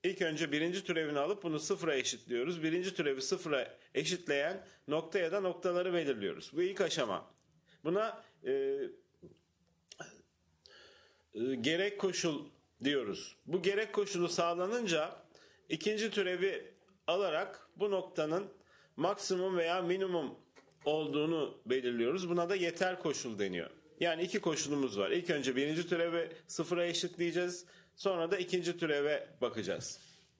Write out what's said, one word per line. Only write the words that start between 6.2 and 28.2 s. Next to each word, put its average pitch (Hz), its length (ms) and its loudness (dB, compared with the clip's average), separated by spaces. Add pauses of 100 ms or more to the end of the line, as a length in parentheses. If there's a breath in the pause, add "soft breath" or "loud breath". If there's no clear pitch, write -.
Bu 156 80 0
ilk 190 200 0
aşama. 135 520 0 (500 soft breath)
Buna, 196 400 -2 (200 loud breath)
e, 127 80 -2 (2750 loud breath)
e, 127 280 0
gerek 190 380 0
koşul 175 460 0 (380)
diyoruz. 127 520 -2 (100)
Bu 175 160 -2
gerek 202 320 0
koşulu 185 360 0
sağlanınca 175 840 0 (540 loud breath)
ikinci 208 420 0
türevi 180 640 0 (340)
alarak 175 680 0
bu 202 160 0
noktanın 180 560 0 (480 soft breath)
maksimum 185 640 0
veya 170 240 2
minimum 180 540 0 (500)
olduğunu 151 800 0
belirliyoruz. 123 640 2
Buna 175 200 2
da 202 60 2
yeter 180 440 0
koşul 127 400 -4
deniyor. 90 300 0 (300)
Yani 165 240 2
iki 185 160 -2
koşulumuz 139 600 0
var. 95 120 2
İlk 175 180 0
önce 135 260 2
birinci 156 320 0
türevi 170 420 0 (180 loud breath)
sıfıra 175 380 0
eşitleyeceğiz. 175 800 -2 (300 loud breath)
Sonra 175 360 0